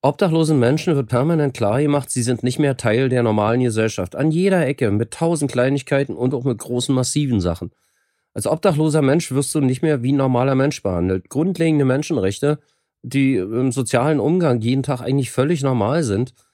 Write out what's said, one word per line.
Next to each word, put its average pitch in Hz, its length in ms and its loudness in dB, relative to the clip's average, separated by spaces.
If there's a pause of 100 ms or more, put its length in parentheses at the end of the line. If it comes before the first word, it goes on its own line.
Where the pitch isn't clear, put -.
Obdachlosen 160 560 2
Menschen 147 380 2
wird 127 120 -2
permanent 143 460 0
klar 113 260 0
gemacht, 147 300 0
sie 127 120 -2
sind 120 200 -2
nicht 123 160 -2
mehr 139 180 2
Teil 123 340 0
der 127 120 2
normalen 110 380 2
Gesellschaft. 110 560 -2
An 156 160 0
jeder 180 340 2
Ecke, 135 240 -2
mit 104 220 -2
tausend 160 400 -2
Kleinigkeiten 135 640 0
und 127 200 -2
auch 123 80 -4
mit 127 160 -2
großen, 123 340 -4
massiven 127 480 0
Sachen. 85 300 -4 (640)
Als 104 140 -4
obdachloser 156 540 2
Mensch 143 280 2
wirst 135 240 -2
du 156 60 2
nicht 131 220 0
mehr 147 200 0
wie 127 80 0
ein 143 60 2
normaler 131 400 2
Mensch 139 260 0
behandelt. 92 460 -2
Grundlegende 165 560 0
Menschenrechte, 131 760 0 (460)
die 135 320 0
im 113 340 -2
sozialen 131 480 0
Umgang 143 440 2
jeden 131 200 0
Tag 127 180 -4
eigentlich 131 300 -2
völlig 143 320 0
normal 131 400 0
sind, 117 320 -2 (200)